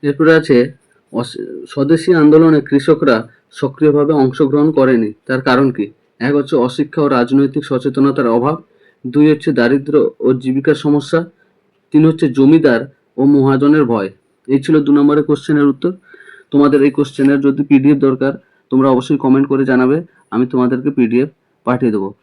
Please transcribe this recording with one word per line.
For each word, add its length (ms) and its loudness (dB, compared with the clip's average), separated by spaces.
এরপরে 300 2
আছে 240 2
অস-, 260 -8
স্বদেশী 460 -2
আন্দোলনে 480 4
কৃষকরা 560 0
সক্রিয়ভাবে 640 -2
অংশগ্রহণ 580 0
করেনি। 380 0
তার 160 -6
কারণ 300 0
কি? 140 -6
এক 160 -4
হচ্ছে 200 -4
অশিক্ষা 460 -4
ও 60 0
রাজনৈতিক 580 0
সচেতনতার 640 -2
অভাব, 300 -2
দুই 240 0
হচ্ছে 220 -2
দারিদ্র্য 480 0
ও 140 -2
জীবিকার 520 -2
সমস্যা, 340 -2
তিন 120 4
হচ্ছে 240 0
জমিদার 520 2
ও 80 -2
মহাজনের 600 2
ভয়। 240 -2
এই 140 0
ছিল 180 0
দু 140 0
নম্বরের 320 2
কোশ্চেনের 420 0
উত্তর। 240 -2
তোমাদের 320 2
এই 100 2
কোশ্চেনের 500 -2
যদি 220 -2
পিডিএফ 340 2
দরকার, 360 -2
তোমরা 180 2
অবশ্যই 340 0
কমেন্ট 240 2
করে 180 -2
জানাবে, 320 0
আমি 140 -2
তোমাদেরকে 460 -4
পিডিএফ 380 -2
পাঠিয়ে 300 -2
দেবো। 140 -6